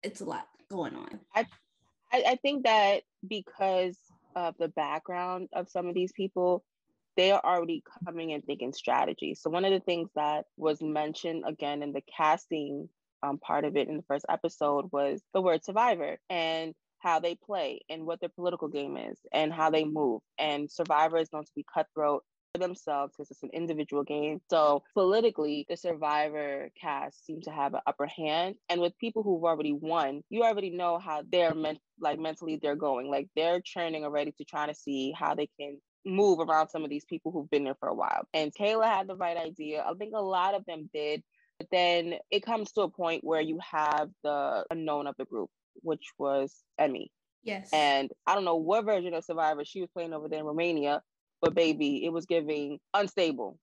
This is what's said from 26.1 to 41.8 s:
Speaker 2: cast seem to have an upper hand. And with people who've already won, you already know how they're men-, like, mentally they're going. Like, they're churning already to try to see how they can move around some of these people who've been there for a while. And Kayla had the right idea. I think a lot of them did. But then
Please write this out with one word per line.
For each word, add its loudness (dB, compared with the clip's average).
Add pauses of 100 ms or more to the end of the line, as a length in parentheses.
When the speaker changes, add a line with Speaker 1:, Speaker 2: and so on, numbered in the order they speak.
Speaker 2:
cast -8
seem -10
to -10
have -2
an -2
upper -2
hand. -2 (140)
And 0
with 0
people -4
who've 0
already 2
won, 0
you 0
already 2
know 0
how -6
they're 4
men-, -2 (200)
like, 0
mentally -4
they're 0
going. 0
Like, -2
they're 2
churning -6
already -2
to -14
try -4
to -6
see -4
how -2
they -2 (120)
can -10 (240)
move 6
around 2
some -6
of -6
these -6
people -8
who've -6
been 2
there -2
for -4
a 0
while. 0
And -2
Kayla 2
had 2
the -8
right -2
idea. -6
I -2
think -10
a -2
lot 2
of -4
them -10
did. -4 (380)
But -10
then 2 (160)